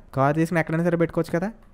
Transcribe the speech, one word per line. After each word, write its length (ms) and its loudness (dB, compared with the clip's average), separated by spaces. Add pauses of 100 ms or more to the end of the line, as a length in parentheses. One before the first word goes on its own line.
(160)
కారు 240 2
తీసుకుని 220 0
ఎక్కడైనా 260 -2
సరే 140 2
పెట్టుకోవచ్చు 360 0
కదా, 100 -2 (260)